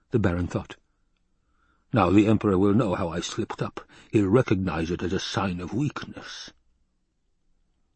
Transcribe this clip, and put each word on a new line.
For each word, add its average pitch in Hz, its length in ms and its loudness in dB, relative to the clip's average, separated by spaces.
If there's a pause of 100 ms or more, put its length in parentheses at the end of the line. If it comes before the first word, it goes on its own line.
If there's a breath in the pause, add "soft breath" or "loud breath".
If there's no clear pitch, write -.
(100)
the - 80 0
Baron 87 300 0
thought. - 260 -8 (1160)
"Now 92 180 4
the 101 160 6
Emperor 104 320 2
will 101 160 4
know 107 220 2
how 92 120 -4
I 85 120 -6
slipped - 420 -8
up. - 180 -8 (300 soft breath)
He'll 104 160 4
recognize 92 640 2
it 90 140 -4
as 87 80 -2
a 95 80 -2
sign 95 400 -4
of 87 120 -10
weakness." - 800 -8 (1500)